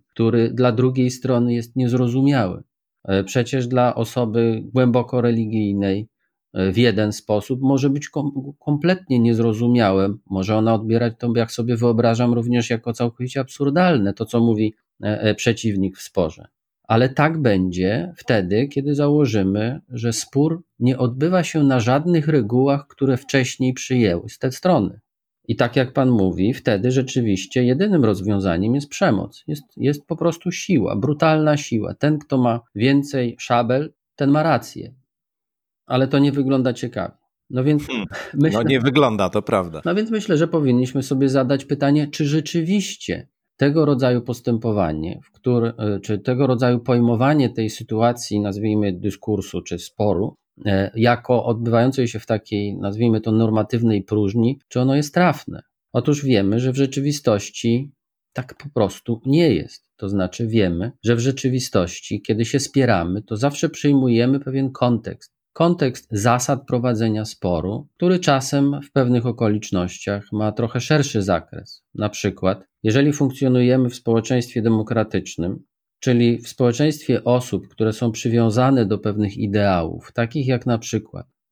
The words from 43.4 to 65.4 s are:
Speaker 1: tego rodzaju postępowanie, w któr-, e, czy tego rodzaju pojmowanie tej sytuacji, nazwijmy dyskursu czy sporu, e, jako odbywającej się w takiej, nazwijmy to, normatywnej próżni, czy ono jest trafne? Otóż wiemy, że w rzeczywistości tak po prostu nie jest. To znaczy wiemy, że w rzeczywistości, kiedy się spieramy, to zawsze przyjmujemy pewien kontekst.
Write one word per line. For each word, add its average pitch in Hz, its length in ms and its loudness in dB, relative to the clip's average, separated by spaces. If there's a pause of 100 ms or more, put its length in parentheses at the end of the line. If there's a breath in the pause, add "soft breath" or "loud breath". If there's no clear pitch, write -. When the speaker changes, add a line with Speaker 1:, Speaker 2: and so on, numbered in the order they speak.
Speaker 1:
tego 147 280 2
rodzaju 127 380 2
postępowanie, 107 1000 -2
w - 60 -20
któr-, 117 480 -2
e, 104 220 -4
czy 104 180 -4
tego 127 280 0
rodzaju 123 340 2
pojmowanie 120 680 2
tej 110 200 -4
sytuacji, 113 720 -2
nazwijmy 104 520 0
dyskursu 98 720 -6
czy 87 160 -8
sporu, 101 580 -2 (300)
e, 98 280 2
jako 117 500 2
odbywającej 117 640 2
się 110 100 -8
w - 80 -14
takiej, 104 500 -4
nazwijmy 107 440 0
to, 113 120 -2
normatywnej 110 720 2
próżni, 110 560 0 (100)
czy 127 120 -4
ono 135 160 2
jest 147 180 -2
trafne? 175 480 0 (300)
Otóż 143 320 0
wiemy, 107 360 2
że 131 120 0
w 127 40 -4
rzeczywistości 135 1160 -2 (400)
tak - 220 -10
po - 200 -18
prostu 110 520 -2
nie 147 280 4
jest. - 300 -6 (120)
To 104 120 -8
znaczy 98 380 -4
wiemy, 104 460 0 (120)
że 117 120 2
w 117 40 0
rzeczywistości, 123 1000 -2
kiedy 110 220 -2
się 139 160 -2
spieramy, 107 600 0
to - 140 -8
zawsze 143 320 -2
przyjmujemy 131 720 2
pewien 135 320 -4
kontekst. 120 640 -4 (180)